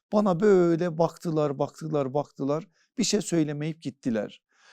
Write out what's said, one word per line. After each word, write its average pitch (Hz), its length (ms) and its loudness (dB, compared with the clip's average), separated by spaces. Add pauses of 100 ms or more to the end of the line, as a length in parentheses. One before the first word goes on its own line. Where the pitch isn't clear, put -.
(120)
bana 202 280 2
böyle 175 580 4
baktılar, 156 600 0
baktılar, 143 560 -4
baktılar. 143 540 -4 (300)
Bir 220 60 0
şey 208 160 0
söylemeyip 156 600 -4
gittiler. - 600 -6 (300)